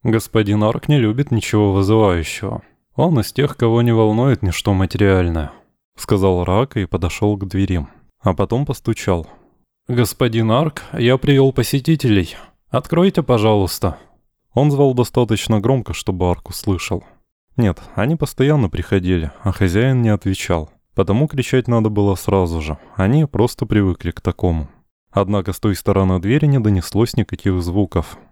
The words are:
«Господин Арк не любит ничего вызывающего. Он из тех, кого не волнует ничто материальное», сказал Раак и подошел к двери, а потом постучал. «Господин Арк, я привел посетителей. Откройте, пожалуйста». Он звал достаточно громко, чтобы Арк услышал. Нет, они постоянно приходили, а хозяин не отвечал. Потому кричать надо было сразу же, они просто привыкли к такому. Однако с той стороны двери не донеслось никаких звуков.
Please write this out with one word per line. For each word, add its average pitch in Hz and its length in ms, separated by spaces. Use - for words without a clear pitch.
«Господин 107 600
Арк 110 260
не 147 100
любит 120 320
ничего 107 420
вызывающего. 98 880
Он 151 240
из - 140
тех, 139 240
кого 117 240
не 117 120
волнует 113 500
ничто 98 320
материальное», 90 760
сказал 92 480
Раак 104 340
и 98 80
подошел 98 520
к 98 100
двери, 92 400
а 95 120
потом 113 320
постучал. 98 640
«Господин 113 640
Арк, 147 320
я 123 240
привел 135 360
посетителей. 127 840
Откройте, 170 540
пожалуйста». 104 760
Он 143 160
звал 139 240
достаточно 113 680
громко, 117 340
чтобы 90 360
Арк - 200
услышал. - 540
Нет, 104 220
они 127 200
постоянно 139 540
приходили, 90 640
а 98 100
хозяин 117 500
не 113 80
отвечал. 95 600
Потому 104 320
кричать 131 400
надо 113 220
было 101 260
сразу 87 460
же, 76 160
они 123 300
просто - 400
привыкли 95 460
к - 100
такому. 82 480
Однако 98 420
с - 60
той 101 160
стороны 95 440
двери 127 260
не 139 140
донеслось 107 560
никаких 92 460
звуков. 87 560